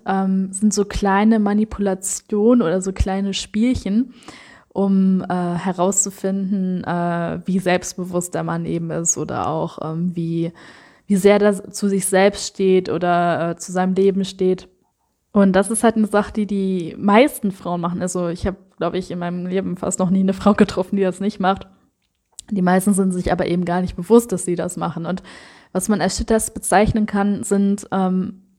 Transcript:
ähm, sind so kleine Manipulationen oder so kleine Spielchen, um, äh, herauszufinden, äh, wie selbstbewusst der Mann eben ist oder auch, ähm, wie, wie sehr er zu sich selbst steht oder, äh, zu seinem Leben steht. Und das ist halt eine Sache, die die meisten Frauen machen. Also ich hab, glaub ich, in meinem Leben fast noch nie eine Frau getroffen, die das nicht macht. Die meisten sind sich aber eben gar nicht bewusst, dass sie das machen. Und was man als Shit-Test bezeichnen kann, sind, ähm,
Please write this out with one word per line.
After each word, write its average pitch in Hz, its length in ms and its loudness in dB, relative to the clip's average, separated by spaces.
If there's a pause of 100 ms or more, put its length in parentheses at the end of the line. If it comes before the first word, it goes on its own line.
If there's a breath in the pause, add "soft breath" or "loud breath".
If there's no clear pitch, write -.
ähm, 190 460 0
sind 202 220 2
so 202 120 0
kleine 202 540 4
Manipulationen 208 1200 0
oder 180 200 0
so 190 100 -4
kleine 196 420 -2
Spielchen, 233 800 -2 (640 loud breath)
um, 190 500 2
äh, 180 60 -4 (220)
herauszufinden, 190 1300 -2
äh, 170 600 -2
wie 185 120 0
selbstbewusst 180 800 -2
der 165 80 -4
Mann 165 220 -4
eben 165 260 -4
ist 165 260 -2
oder 151 300 -4
auch, 160 340 -4
ähm, 165 340 -4
wie, 165 360 -4 (560 loud breath)
wie 202 80 2
sehr 202 260 6
er 208 300 0
zu 202 180 -2
sich 196 160 0
selbst 196 420 2
steht 185 400 2
oder, 170 640 0
äh, 165 60 -4
zu - 160 -12
seinem 185 240 0
Leben 190 280 2
steht. 185 440 -2 (640)
Und 196 220 4
das 294 180 2
ist 226 120 -2
halt 220 120 4
eine 214 100 2
Sache, 208 260 0
die 214 140 -2
die 190 500 -2
meisten 214 560 2
Frauen 175 300 -6
machen. 170 220 -4
Also 180 240 -2
ich 170 180 -6
hab, - 320 -8
glaub 170 160 -2
ich, 185 160 -6
in 180 80 -8
meinem 175 300 -6
Leben 185 300 -4
fast - 200 -4
noch 185 140 0
nie 190 80 4
eine 190 140 2
Frau 202 200 4
getroffen, - 420 0
die 196 80 0
das 180 160 -2
nicht - 200 -4
macht. 190 280 -2 (840)
Die 196 100 -2
meisten 185 320 4
sind 190 200 0
sich 180 180 -2
aber 175 160 -2
eben 175 180 -2
gar 175 160 -2
nicht 180 140 -4
bewusst, 233 360 4
dass 180 140 -4
sie 175 100 -2
das 175 220 -6
machen. 165 300 -6
Und 185 160 -4 (480 loud breath)
was 190 180 -2
man 202 120 0
als 190 160 0
Shit-Test 220 360 -2
bezeichnen 214 540 2
kann, 202 360 -2
sind, 202 480 0
ähm, 185 520 -2 (160)